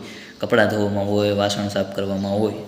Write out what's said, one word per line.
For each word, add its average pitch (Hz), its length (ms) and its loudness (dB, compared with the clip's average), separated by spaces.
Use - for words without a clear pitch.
કપડાં 107 280 4
ધોવામાં 101 380 0
હોય, 104 260 2
વાસણ 101 360 0
સાફ 98 280 -2
કરવામાં 98 360 -2
હોય 104 200 0